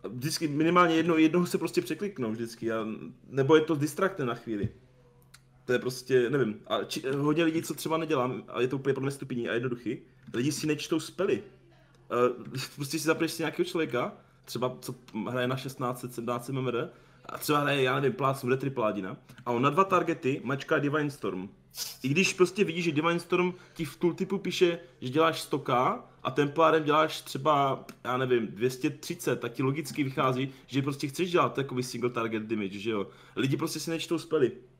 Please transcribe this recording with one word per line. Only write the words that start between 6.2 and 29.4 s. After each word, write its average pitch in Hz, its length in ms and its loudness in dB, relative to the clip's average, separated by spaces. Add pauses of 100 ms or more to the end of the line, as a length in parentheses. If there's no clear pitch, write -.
nevím, 120 360 0
a 104 180 6
či, - 180 -4 (140)
hodně 151 280 4
lidí, 160 180 2
co - 120 -6
třeba 160 220 -2
nedělám, 143 520 0
a - 120 -4
je 127 80 4
to 143 80 -2
úplně 135 180 0
pro 131 80 -2
mě 139 80 0
stupidní 123 380 -6
a 98 60 0
jednoduchý, 120 440 -4 (360)
lidi 131 180 2
si 156 140 -4
nečtou 151 340 0
spely. 202 420 0 (680)
Eh, 123 480 0 (120)
<laughs> - 40 -20
prostě 143 240 -6
si 143 80 -2
zapneš 160 260 2
si 160 100 -6
nějakého 156 240 -2
člověka, 156 460 -2 (320)
třeba 123 360 -4
co 131 140 -10 (360)
hraje 123 180 -2
na 131 80 -2
šestnáct 131 440 -6
set, 127 140 -10
sedmnáct 120 320 -6
set 135 60 -6
M 135 60 -2
M 131 100 -2
R, 123 220 -2 (360)
a - 120 -12
třeba 147 200 2
hraje, 143 240 2
já 127 180 2
nevím, 135 160 2
plácnu 135 340 0
Retripladina, 113 680 0 (300)
a 120 40 -2
on 120 120 2
na 143 80 6
dva 180 140 4
targety 165 600 0
mačká 139 340 0
Divine 143 320 0
Storm. 95 380 -6 (540)
I 131 60 -2
když 180 240 2
prostě 185 320 2
vidíš, 170 200 -2
že 170 80 2
Divine 165 280 2
Storm 180 320 0 (220)
ti 165 100 -6
v 139 120 -10
tooltipu 185 420 -2
píše, 175 400 2 (220)
že 127 80 -8
děláš 156 320 2
sto - 180 -4
K 139 400 2 (240)
a - 80 -2
Templárem 156 540 4
děláš 151 360 2
třeba, 139 640 0 (200)
já 127 120 -2
nevím, 123 300 2
dvě 117 240 -2
stě 147 200 -2
třicet, 139 500 -4